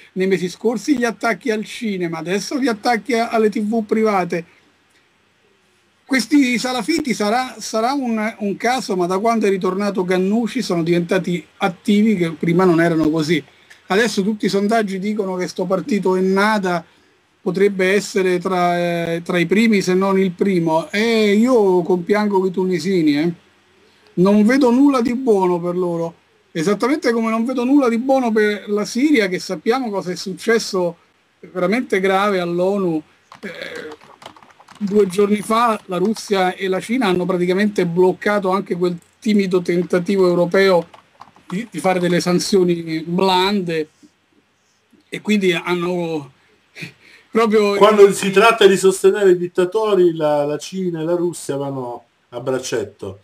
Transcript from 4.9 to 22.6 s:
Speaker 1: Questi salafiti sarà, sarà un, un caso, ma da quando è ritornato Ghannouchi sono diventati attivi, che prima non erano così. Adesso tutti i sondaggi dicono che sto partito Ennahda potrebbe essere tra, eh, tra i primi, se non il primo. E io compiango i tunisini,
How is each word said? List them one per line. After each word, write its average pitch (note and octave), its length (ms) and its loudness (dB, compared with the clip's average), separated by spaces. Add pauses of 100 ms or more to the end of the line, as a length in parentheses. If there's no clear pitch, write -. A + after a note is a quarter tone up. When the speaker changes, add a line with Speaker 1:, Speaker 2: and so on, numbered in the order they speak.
Speaker 1:
Questi C4 540 2
salafiti B3+ 560 -2
sarà, A3+ 460 -2
sarà A3+ 340 -2
un, A3+ 460 -4
un G3+ 180 -4
caso, A#3 380 -2
ma F3+ 100 0
da F#3 140 0
quando A3+ 260 0
è G3+ 40 4
ritornato F#3+ 540 -2
Ghannouchi G3 600 -2
sono E3+ 180 -2
diventati F3 640 -2 (120)
attivi, G#3 580 2
che E3+ 160 0
prima F3 320 0
non E3+ 180 4
erano D#3+ 300 2
così. D#3 320 0 (420)
Adesso G#3 380 0
tutti G#3+ 240 -2
i - 20 0
sondaggi G3+ 480 0
dicono G3 380 -4
che F3+ 120 -4
sto - 180 -6
partito F#3 500 -2
Ennahda F#3+ 680 0 (580)
potrebbe F#3+ 520 0
essere F#3 460 0
tra, F3 380 0
eh, E3+ 460 -2
tra F3 140 -2
i E3+ 80 2
primi, G3+ 360 2
se F3+ 120 0
non F#3+ 260 2
il F#3+ 120 2
primo. E3 600 0
E G#3+ 420 2
io G#3 480 4
compiango F#3+ 640 0
i F#3+ 60 -2
tunisini, F3 680 0